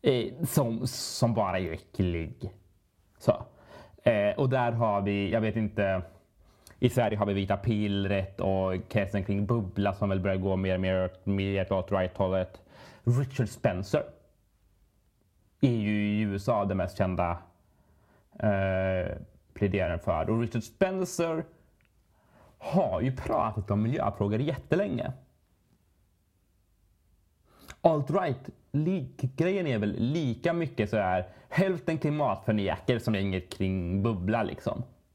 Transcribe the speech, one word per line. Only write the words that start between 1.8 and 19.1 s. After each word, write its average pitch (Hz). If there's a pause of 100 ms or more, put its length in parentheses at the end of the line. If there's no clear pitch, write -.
Så. - (580)
Eh, 104
och 135
där 123
har 110
vi, 101
jag 110
vet 110
inte, 101 (760)
i 123
Sverige 107
har 104
vi 101
Vita 98
Pillret 98
och 95
kretsen 98
kring 101
Bubbla 101
som 101
väl 95
börjar 95
gå 95
mer 95
och 92
mer, 92 (140)
mer 98
åt 92
alt-right-hållet. 92 (420)
Richard 127
Spencer 98 (1600)
är 135
ju 104
i 104
U 101
S 98
A 101
den 98
mest 92
kända, 87 (1000)
eh, 95 (480)